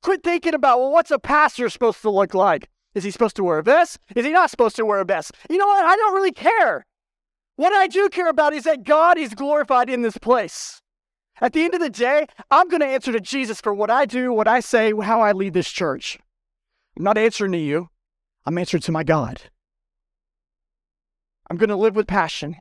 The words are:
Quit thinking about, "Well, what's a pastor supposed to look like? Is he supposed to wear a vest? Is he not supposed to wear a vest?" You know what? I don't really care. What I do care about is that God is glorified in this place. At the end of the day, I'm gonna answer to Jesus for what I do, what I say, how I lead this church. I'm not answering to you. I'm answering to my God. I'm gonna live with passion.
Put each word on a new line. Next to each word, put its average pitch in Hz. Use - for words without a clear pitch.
Quit 359
thinking 339
about, 262
"Well, 262
what's 330
a 285
pastor 269
supposed -
to 214
look 196
like? 190
Is 190
he 202
supposed 220
to 202
wear 170
a 156
vest? 320
Is 240
he 294
not 339
supposed 226
to 226
wear 208
a -
vest?" 170
You 330
know 403
what? 403
I 339
don't 427
really 381
care. 320
What 349
I 392
do 392
care 349
about 294
is 294
that 294
God 320
is 269
glorified 269
in 247
this 226
place. -
At 240
the 311
end 339
of 359
the 320
day, 262
I'm 339
gonna 320
answer 262
to 226
Jesus 226
for 208
what 208
I 269
do, 247
what 214
I 180
say, 220
how 214
I 208
lead 190
this 170
church. -
I'm 160
not 208
answering 214
to 180
you. 156
I'm 170
answering 175
to -
my 160
God. 139
I'm 170
gonna 208
live 208
with 214
passion. 160